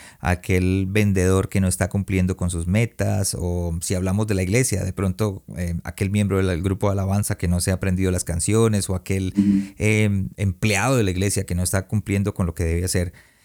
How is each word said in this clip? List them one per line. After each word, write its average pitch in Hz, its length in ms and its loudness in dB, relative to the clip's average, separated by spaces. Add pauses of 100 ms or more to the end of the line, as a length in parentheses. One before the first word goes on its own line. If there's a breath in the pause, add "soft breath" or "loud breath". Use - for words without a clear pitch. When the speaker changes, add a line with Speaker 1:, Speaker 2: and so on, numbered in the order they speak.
(200 loud breath)
Speaker 1:
aquel 92 680 0
vendedor 95 600 2
que 101 120 0
no 95 80 2
está 92 200 0
cumpliendo 95 480 0
con 87 120 -2
sus 85 200 -4
metas, 101 720 0
o 87 440 -2
si - 120 -4
hablamos 95 340 0
de 107 60 0
la 95 100 0
iglesia, 98 400 0
de 92 80 -4
pronto, 98 500 -2 (160)
eh, 87 240 -4
aquel - 280 -4
miembro 98 360 2
del 90 160 0
grupo 98 240 0
de 101 60 2
alabanza 98 440 0
que 92 120 -2
no 87 120 2
se 95 120 0
ha - 20 0
aprendido 92 380 0
las 90 120 -2
canciones, 104 640 0
o 87 60 -2
aquel, 95 420 -2
Speaker 2:
Ujú. 98 420 2
Speaker 1:
eh, 104 580 2
empleado 104 600 0
de 117 60 2
la 95 80 0
iglesia 95 340 0
que 90 120 -4
no 90 80 -2
está 95 240 -2
cumpliendo 101 460 0
con 95 120 0
lo 82 80 -4
que 92 100 -2
debe 85 200 0
hacer. 90 280 -2 (320 soft breath)